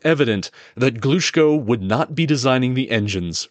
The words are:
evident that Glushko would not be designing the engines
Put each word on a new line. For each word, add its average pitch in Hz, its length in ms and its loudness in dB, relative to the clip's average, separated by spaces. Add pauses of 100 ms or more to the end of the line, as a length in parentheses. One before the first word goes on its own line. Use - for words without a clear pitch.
evident 127 480 0 (260)
that 120 240 0
Glushko 151 560 2
would 117 260 0
not 113 320 -2
be 165 120 0
designing 127 480 0
the 131 160 -2
engines 98 600 -4